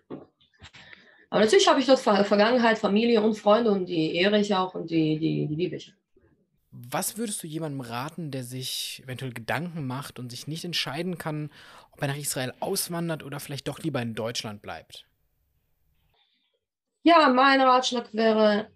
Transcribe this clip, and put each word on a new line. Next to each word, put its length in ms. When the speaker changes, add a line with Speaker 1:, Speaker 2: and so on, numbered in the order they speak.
Speaker 1:
aber 140
natürlich 260
habe 100
ich 60
dort 140
Ver-, 260
Vergangenheit, 540
Familie 420
und 140
Freunde 360
und 140
die 320
ehre 240
ich 140
auch 200
und 160
die, 280
die, 280
die 80
liebe 220
ich. 160
Speaker 2:
Was 480
würdest 240
du 40
jemandem 360
raten, 480
der 140
sich 600
eventuell 280
Gedanken 540
macht 320
und 120
sich 160
nicht 180
entscheiden 540
kann, 320
ob 80
er 80
nach 100
Israel 420
auswandert 640
oder 160
vielleicht 280
doch 100
lieber 220
in 140
Deutschland 480
bleibt? 420
Speaker 1:
Ja, 260
mein 320
Ratschlag 520
wäre, 640